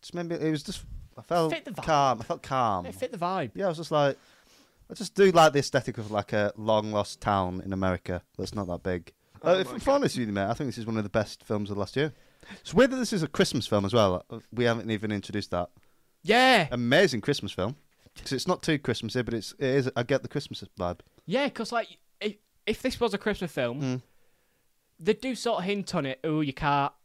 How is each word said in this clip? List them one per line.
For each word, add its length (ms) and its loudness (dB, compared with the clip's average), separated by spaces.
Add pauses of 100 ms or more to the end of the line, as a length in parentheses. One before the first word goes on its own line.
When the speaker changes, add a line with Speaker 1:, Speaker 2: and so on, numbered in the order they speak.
Speaker 1:
Just 120 -20
remember, 220 -4
it 160 0
was 120 -2
just, 200 -10 (340)
I 40 -20
felt 320 0
Speaker 2:
Fit 120 -8
the 60 -12
vibe. 140 -10
Speaker 1:
calm. 360 4
I 20 -10
felt 200 -6
calm. 420 0
Speaker 2:
It 100 -10
fit 160 -6
the 60 -12
vibe. 360 -4
Speaker 1:
Yeah, 120 -4
I 40 2
was 80 -4
just 140 -8
like, 260 4 (720)
I 60 -12
just 200 -10
do 160 8
like 220 8
the 60 4
aesthetic 380 -2
of, 140 -8
like, 220 -2
a 240 2
long 340 2
lost 300 -2
town 420 0
in 100 -4
America 500 -2 (140)
that's 180 -6
not 120 -4
that 160 -6
big. 300 -6 (300)
Speaker 2:
Oh 120 4
Speaker 1:
Uh, 40 0
if 80 -2
Speaker 2:
my 60 -10
Speaker 1:
I'm 60 -8
Speaker 2:
God. 160 2
Speaker 1:
honest 220 0
with 100 -2
you, 60 -4
mate, 160 0
I 40 0
think 160 -4
this 80 -10
is 80 -10
one 120 -2
of 60 0
the 60 -6
best 340 -2
films 260 -4
of 80 -6
last 180 -6
year. 180 0 (480)
It's 120 -14
weird 180 6
that 60 -4
this 160 -2
is 80 0
a 60 -2
Christmas 400 0
film 180 2
as 80 -2
well. 360 4
Uh, 100 -12 (120)
we 120 -2
haven't 260 0
even 220 -2
introduced 400 -6
that. 180 -2 (540)
Speaker 2:
Yeah. 480 6
Speaker 1:
Amazing 500 4
Christmas 300 -2
film. 240 -2 (420)
'Cause 160 -10
it's 140 -4
not 160 0
too 160 0
Christmassy, 420 -4
but 140 -4
it's, 240 -8
it 80 0
is, 280 2
I 80 -2
get 200 0
the 40 -10
Christmas 360 -8 (140)
vibe. 220 -4 (280)
Speaker 2:
Yeah, 220 -2
'cause, 220 -8
like, 280 -6 (200)
if, 160 -6 (300)
if 160 -4
this 180 -2
was 140 0
a 60 -2
Christmas 320 -4
film, 300 -2
Speaker 1:
Mm. 200 -2 (1000)
Speaker 2:
they 140 2
do 220 -4
sort 240 -2
of 60 -4
hint 280 -4
on 140 0
it. 160 -6
"Oh, 180 0
you 100 -2
can't 400 0 (140)